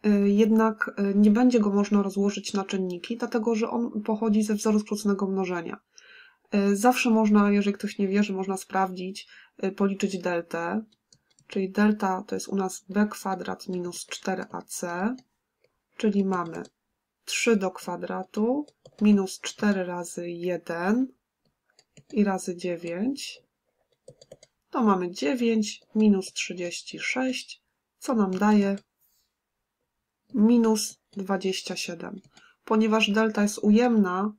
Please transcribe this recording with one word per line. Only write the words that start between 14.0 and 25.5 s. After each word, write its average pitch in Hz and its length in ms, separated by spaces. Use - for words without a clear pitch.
cztery 185 460
a 175 100
c, 180 520
czyli 202 280
mamy 175 380
trzy - 320
do 190 140
kwadratu 185 960
minus 202 400
cztery 196 440
razy 175 460
jeden 175 760
i 214 120
razy 185 320
dziewięć. 175 840
To 277 120
mamy 180 280
dziewięć 233 680